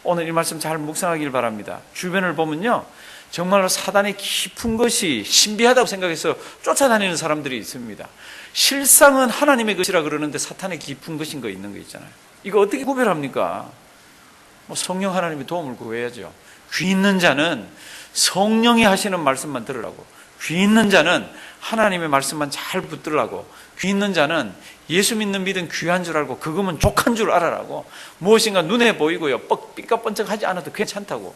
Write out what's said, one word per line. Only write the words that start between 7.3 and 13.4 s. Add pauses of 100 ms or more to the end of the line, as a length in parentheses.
있습니다. (460)
실상은
하나님의
것이라
그러는데
사탄의
깊은
것인
거
있는
거
있잖아요. (340)
이거
어떻게
구별합니까? (960)